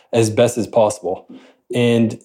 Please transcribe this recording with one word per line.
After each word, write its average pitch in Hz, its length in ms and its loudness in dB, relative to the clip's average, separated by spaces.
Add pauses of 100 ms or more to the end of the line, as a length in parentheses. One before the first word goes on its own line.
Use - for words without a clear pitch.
(140)
as 113 160 2
best 117 280 0
as 104 100 -4
possible. 104 600 -2 (480)
And 117 500 2